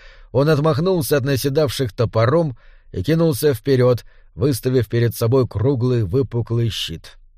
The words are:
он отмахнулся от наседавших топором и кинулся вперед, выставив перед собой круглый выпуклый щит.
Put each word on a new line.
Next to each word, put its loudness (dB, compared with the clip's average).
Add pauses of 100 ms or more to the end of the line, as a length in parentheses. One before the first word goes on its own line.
(320)
он 2
отмахнулся 2
от -2
наседавших -2
топором 0 (360)
и -6
кинулся 2
вперед, 2 (300)
выставив 0
перед 0
собой 2
круглый 0
выпуклый -2
щит. -12 (200)